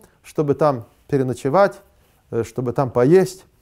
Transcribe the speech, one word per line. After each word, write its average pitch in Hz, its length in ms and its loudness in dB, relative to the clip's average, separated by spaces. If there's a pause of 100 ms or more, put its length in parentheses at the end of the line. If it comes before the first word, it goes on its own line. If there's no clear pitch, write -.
(220)
чтобы 143 320 -4
там 139 300 -2 (240)
переночевать, 139 720 -2 (500)
э, 117 140 -4
чтобы 123 280 -8
там 131 180 -2
поесть 170 540 2 (180)